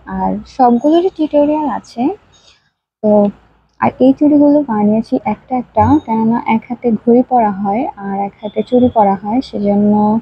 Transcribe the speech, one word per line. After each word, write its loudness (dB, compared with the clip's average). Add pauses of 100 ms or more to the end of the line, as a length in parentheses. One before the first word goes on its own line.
আর -6 (160)
সবগুলোরই 2
tutorial -2
আছে। -8 (1000)
তো 2 (720)
আর 0
এই 4
চুড়িগুলো 2
বানিয়েছি -2 (100)
একটা -6
একটা, -2 (160)
কেননা -2
এক 0
হাতে -8
ঘড়ি 2
পরা 0
হয় -4 (140)
আর -8
এক -8
হাতে -8
চুড়ি 0
পরা 2
হয়, -4
সেজন্য 0 (300)